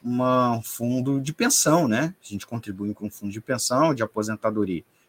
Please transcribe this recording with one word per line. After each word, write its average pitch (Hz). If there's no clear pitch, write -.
uma, 123
um 113
fundo 127
de 147
pensão, 170
né? 139
A -
gente 101
contribui 104
com 107
um 104
fundo 101
de 107
pensão, 131
de 120
aposentadoria. 107